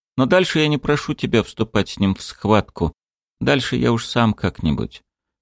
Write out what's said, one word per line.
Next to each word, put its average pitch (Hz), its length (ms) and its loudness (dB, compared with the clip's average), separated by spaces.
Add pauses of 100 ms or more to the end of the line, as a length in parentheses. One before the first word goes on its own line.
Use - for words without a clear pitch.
(160)
Но 131 80 2
дальше 180 360 2
я 156 80 2
не 151 100 0
прошу 147 340 -2
тебя 117 300 0
вступать - 480 -2
с - 80 -12
ним 95 160 2
в - 80 -10
схватку. - 720 -2 (460)
Дальше 131 360 0
я 120 160 2
уж 117 140 -2
сам 113 260 2
как-нибудь». 76 680 -4 (400)